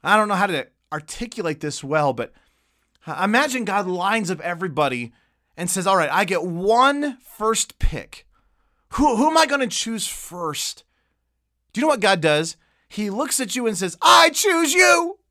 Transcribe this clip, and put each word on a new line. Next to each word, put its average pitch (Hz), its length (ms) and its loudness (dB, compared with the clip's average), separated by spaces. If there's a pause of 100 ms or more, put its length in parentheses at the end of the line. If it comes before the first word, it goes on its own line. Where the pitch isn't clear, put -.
I 202 140 4
don't 214 100 2
know 202 80 -2
how 190 120 0
to 151 200 -4 (240)
articulate 160 680 -8
this 147 200 -8
well, 147 300 0
but, 120 220 -6 (720)
uh, 160 160 -6
imagine 247 400 0
God 190 240 -2
lines 185 420 -2
up 170 120 -6
everybody 143 720 -4 (420)
and 175 140 -6
says, 185 180 -2
"All 190 80 4
right, 160 160 2
I 185 140 2
get 170 180 -2
one 233 760 0
first - 580 -4
pick. - 480 -2 (680)
Who, 269 220 2
who 269 140 4
am 320 80 2
I 320 80 6
gonna 277 220 -2
choose 220 400 -6
first?" - 760 -10 (880)
Do - 80 -8
you 294 80 0
know 311 40 4
what 247 100 0
God 196 180 4
does? 156 380 0 (320)
He 208 200 -6
looks 254 300 -4
at 233 160 -6
you 247 120 -2
and 208 100 -2
says, 180 240 -6
"I 330 300 6
choose 330 420 2
you." 349 460 4 (120)